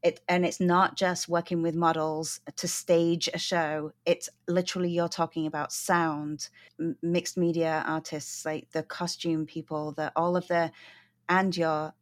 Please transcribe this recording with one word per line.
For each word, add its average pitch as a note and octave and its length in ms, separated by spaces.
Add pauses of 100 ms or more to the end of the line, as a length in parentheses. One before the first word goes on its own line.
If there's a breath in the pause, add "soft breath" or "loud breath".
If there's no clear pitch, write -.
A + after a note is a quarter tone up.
It, F3 260
and F3+ 160
it's - 140
not F3+ 380
just F3+ 320
working E3+ 340
with E3 140
models D#3+ 640 (160)
to - 100
stage E3+ 680
a E3+ 60
show. D#3 540 (120)
It's F3 240 (200)
literally, F3+ 420
you're E3+ 180
talking D#3+ 380
about D3+ 260
sound, D3+ 760 (320 loud breath)
m-, E3 220
mixed F3 340
media E3 500
artists, D#3 580
like D#3 280
the D#3+ 100
costume E3 640
people, D3+ 460
the, D3+ 240
all F3 200
of F3 120
the, E3 240 (560 loud breath)
and F#3 280
your D#3 460